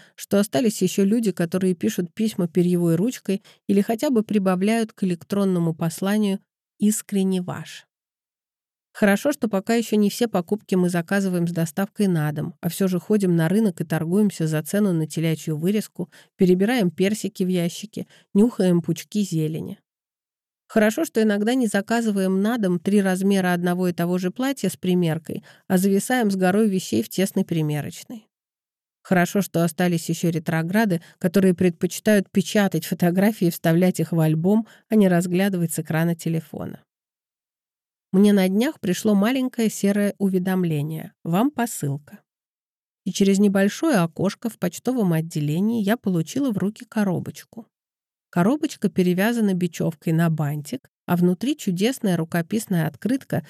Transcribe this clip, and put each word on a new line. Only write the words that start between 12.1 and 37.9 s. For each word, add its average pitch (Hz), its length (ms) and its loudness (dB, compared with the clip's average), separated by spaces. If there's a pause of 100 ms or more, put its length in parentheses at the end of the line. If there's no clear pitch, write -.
дом, 151 300 -8
а 170 80 -6
все 190 180 0
же 180 120 -2
ходим 196 360 0
на 165 120 2
рынок 196 340 0
и 175 40 -8
торгуемся 170 600 -2
за 156 160 -2
цену 202 300 0
на 156 140 0
телячью 160 500 -4
вырезку, 190 520 -4 (260)
перебираем 190 560 4
персики 202 520 -2
в 180 40 -2
ящике, 180 580 -4 (280)
нюхаем 196 480 4
пучки 170 420 -4
зелени. 165 560 -6 (880)
Хорошо, 220 380 2
что - 180 -2
иногда 214 320 0
не 254 120 2
заказываем 202 760 0
на 220 160 0
дом 180 220 0
три 202 220 2
размера 190 520 2
одного 180 360 0
и 175 40 -2
того 175 260 -2
же 180 120 -4
платья 262 380 -2
с - 80 -6
примеркой, 170 640 -2 (240)
а 190 100 2
зависаем 202 540 2
с 196 60 -2
горой 190 320 2
вещей 190 340 -2
в - 60 -14
тесной 190 360 -2
примерочной. 160 840 -6 (760)
Хорошо, 180 380 2
что 170 220 0
остались 175 460 0
еще 170 220 -2
ретрограды, 165 680 -2 (180)
которые 190 360 4
предпочитают 185 760 0
печатать 190 540 0
фотографии 185 600 0
и 170 40 0
вставлять 175 480 2
их 165 140 -4
в 165 60 2
альбом, 165 480 2 (220)
а 220 60 0
не 208 140 6
разглядывать 180 640 0
с - 60 -6
экрана 165 360 -2
телефона. 165 680 -8 (1300)